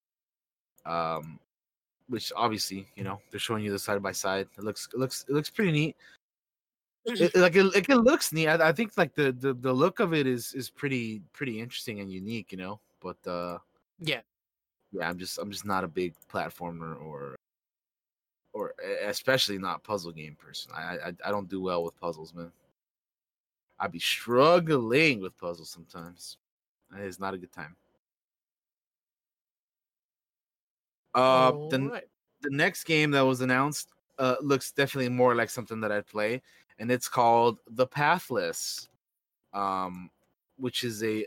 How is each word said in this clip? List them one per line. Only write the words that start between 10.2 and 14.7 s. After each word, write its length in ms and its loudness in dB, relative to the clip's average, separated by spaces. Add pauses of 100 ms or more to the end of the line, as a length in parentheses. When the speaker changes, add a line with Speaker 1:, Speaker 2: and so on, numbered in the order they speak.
Speaker 1:
is, 280 -4
is 160 -10
pretty, 500 -6 (120)
pretty 280 -8
interesting 400 -10
and 100 -10
unique, 420 -10
you 60 -10
know? 220 -10 (220)
But, 240 -12
uh, 320 -6 (420)
Speaker 2:
Yeah. 200 -4 (720)